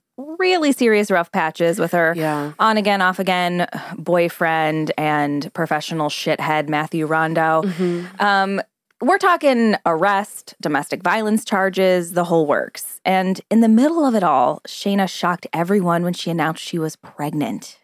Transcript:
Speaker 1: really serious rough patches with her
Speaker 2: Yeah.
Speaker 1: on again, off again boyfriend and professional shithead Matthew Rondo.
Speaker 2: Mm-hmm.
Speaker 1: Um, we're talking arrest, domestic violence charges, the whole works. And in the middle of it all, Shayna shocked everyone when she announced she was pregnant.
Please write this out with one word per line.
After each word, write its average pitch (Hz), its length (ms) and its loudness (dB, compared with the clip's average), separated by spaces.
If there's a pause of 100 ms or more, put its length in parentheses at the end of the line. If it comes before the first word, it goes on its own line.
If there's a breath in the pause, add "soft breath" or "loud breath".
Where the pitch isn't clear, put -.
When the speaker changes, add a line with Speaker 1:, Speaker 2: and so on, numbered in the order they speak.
(180)
Speaker 1:
really 320 540 0
serious 214 400 2
rough 180 200 0
patches 170 480 0
with 165 120 0
her 170 240 2
Speaker 2:
Yeah. 151 440 -2
Speaker 1:
on 214 180 4
again, 202 240 2
off 185 180 0
again 180 480 0 (300 loud breath)
boyfriend 160 1000 0
and 147 560 -2
professional 156 560 -4
shithead 151 600 -2
Matthew 156 360 -2
Rondo. 160 580 0
Speaker 2:
Mm-hmm. 180 600 -4
Speaker 1:
Um, 196 380 0 (400)
we're 339 160 2
talking 262 580 2 (100)
arrest, 196 760 -2
domestic 147 420 -4
violence 214 420 0
charges, 185 680 0
the 175 120 0
whole 170 200 2
works. - 600 -4
And 185 340 2 (100)
in 226 120 6
the 226 80 6
middle 294 360 4
of 247 100 2
it 196 80 2
all, 139 440 2
Shayna 196 420 -2
shocked - 440 -4
everyone 175 500 0
when 175 100 -2
she - 180 -8
announced 160 320 -4
she - 160 -6
was 156 160 -6
pregnant. 147 880 -8